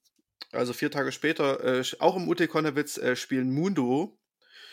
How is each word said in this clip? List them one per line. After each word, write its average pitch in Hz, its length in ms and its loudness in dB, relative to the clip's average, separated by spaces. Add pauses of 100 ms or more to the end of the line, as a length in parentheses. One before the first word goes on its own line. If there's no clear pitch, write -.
(520)
also 123 220 -2
vier 147 160 -2
Tage 135 220 -2
später, 147 520 0
äh, 127 160 2
sch-, - 180 -6
auch 170 160 4
im 175 140 -4
U 170 60 4
T 185 120 2
Konnewitz, 147 520 -2
äh, 127 180 0
spielen 131 380 -2
Moonduo. 151 640 0 (540)